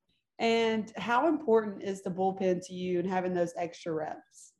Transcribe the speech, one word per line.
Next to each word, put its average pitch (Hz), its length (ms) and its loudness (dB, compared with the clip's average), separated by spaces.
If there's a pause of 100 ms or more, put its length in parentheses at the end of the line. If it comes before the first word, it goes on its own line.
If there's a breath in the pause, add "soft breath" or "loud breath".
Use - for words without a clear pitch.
(380)
And 226 580 2
how 240 300 2
important 220 560 2
is 196 180 -4
the 196 80 -6
bullpen 185 560 0
to 185 80 -14
you 180 240 -2
and 175 100 0
having 185 280 0
those 175 200 0
extra 170 380 -6
reps? - 680 -8